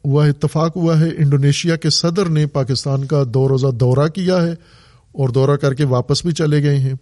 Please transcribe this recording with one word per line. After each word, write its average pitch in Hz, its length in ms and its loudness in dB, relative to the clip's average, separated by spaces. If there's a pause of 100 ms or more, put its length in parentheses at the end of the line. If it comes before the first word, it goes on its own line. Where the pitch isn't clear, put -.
ہوا، 147 220 2
اتفاق 156 500 -2
ہوا 165 240 2
ہے، 165 80 2
انڈونیشیا 143 680 0
کے 156 140 -2
صدر 175 380 -2
نے 151 180 0
پاکستان 135 580 -4
کا 143 220 0
دو 131 220 0
روزہ 135 180 0
دورہ 127 420 2
کیا 180 340 0
ہے 170 100 0 (600)
اور 135 160 -2
دورہ 135 280 2
کر 139 180 -2
کے 143 100 0
واپس 127 400 0
بھی 175 80 -2
چلے 147 300 0
گئے 143 160 2
ہیں 131 220 -2